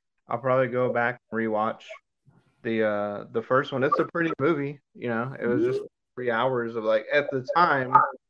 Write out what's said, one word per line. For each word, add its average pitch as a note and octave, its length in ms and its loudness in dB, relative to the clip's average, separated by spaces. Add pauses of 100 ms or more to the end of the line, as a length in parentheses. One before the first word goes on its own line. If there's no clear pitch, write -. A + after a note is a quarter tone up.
(280)
I'll A#2 100 -4
probably B2+ 300 2
go B2 240 0
back A#2+ 280 -2 (100)
and A2 100 -2
rewatch A2 420 -2 (800)
the, A2+ 220 0
uh, G#2 480 -2
the A#2 100 -2
first C#3 300 0
one. B2+ 100 -2
It's D3+ 160 2
a D#3+ 140 2
pretty E3 260 0
movie, C#3+ 420 0 (140)
you A#2 140 -8
know. A#2+ 320 -4
It A2 60 -2
was C3 180 2
just G4+ 160 0 (340)
three B2 160 -4
hours A#2 460 0
of, A2 80 -4
like, A2 280 2
at D3 180 2
the C3 140 -2 (120)
time, C#3 400 4 (340)